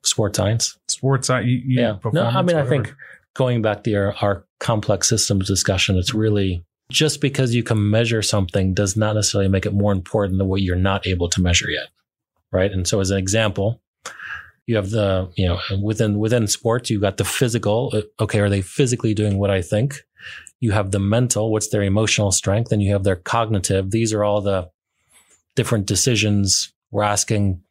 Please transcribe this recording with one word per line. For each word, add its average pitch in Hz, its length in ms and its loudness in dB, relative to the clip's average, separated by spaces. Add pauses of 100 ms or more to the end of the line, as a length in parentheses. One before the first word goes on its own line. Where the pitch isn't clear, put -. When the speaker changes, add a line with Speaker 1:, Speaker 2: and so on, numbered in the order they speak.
Speaker 1:
Sports - 340 -2
science. 104 400 0 (100)
Speaker 2:
Sports 135 440 -2
sci-, 127 100 2
you, 123 240 0
you 127 160 0
Speaker 1:
Yeah. 120 60 2 (260)
No, 170 80 2
I - 40 2
Speaker 2:
performance, 175 220 0
Speaker 1:
mean, 170 100 2
I 151 40 0
Speaker 2:
whatever. 123 80 -2
Speaker 1:
think 131 260 -2 (380)
going 123 300 0
back 104 220 0
to 113 40 0
your, 101 320 0
our 101 240 0 (140)
complex 104 500 0
systems 101 380 0
discussion, 95 500 2
it's 90 160 0
really 101 500 0 (280)
just 151 300 0
because 131 340 0
you 117 80 2
can 104 260 2
measure 113 320 2
something 95 540 0
does 98 200 0
not 107 200 0
necessarily 101 340 0
make 98 160 0
it 101 80 -2
more 101 180 2
important 95 460 -2
than 95 100 0
what 95 140 0
you're 92 140 0
not 95 320 0
able 87 220 0
to - 120 0
measure 87 300 2
yet. - 160 -6 (640)
Right. 95 200 2
And 95 160 -2
so 107 120 0
as 95 100 0
an 98 80 0
example, 101 640 0 (840)
you 113 100 0
have 98 120 -2
the, 98 460 0
you 92 120 2
know, 85 120 0 (220)
within, 107 380 0
within 110 280 2
sports, 120 420 -2
you've 104 120 0
got 98 160 0
the - 80 -2
physical. 113 680 0
Uh, 107 80 0 (220)
okay, 107 160 0
are 101 100 2
they 101 120 2
physically 120 520 0
doing 104 240 0
what 101 140 2
I 95 100 2
think? 113 400 -2 (580)
You 113 120 0
have 98 200 0
the 101 80 0
mental, 110 520 0
what's 107 180 -2
their 101 140 0
emotional 107 480 2
strength? 104 400 0
And 107 100 2
you 98 120 2
have 98 100 0
their 95 120 2
cognitive. 98 760 -2
These 113 220 0
are 104 100 0
all 104 180 0
the 95 280 -2 (840)
different 110 300 0
decisions 104 880 0 (180)
we're 104 120 0
asking 101 680 0